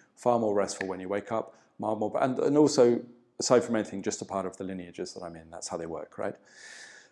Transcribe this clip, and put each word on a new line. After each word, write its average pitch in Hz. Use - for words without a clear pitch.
Far 120
more 107
restful 98
when 92
you 92
wake 101
up, 113
far 107
more, 107
and, 127
and 143
also, 123
aside 123
from 117
anything, 98
just -
a 104
part 95
of 92
the 98
lineages 90
that 92
I'm 85
in. 80
That's 85
how 92
they 82
work, 80
right? 104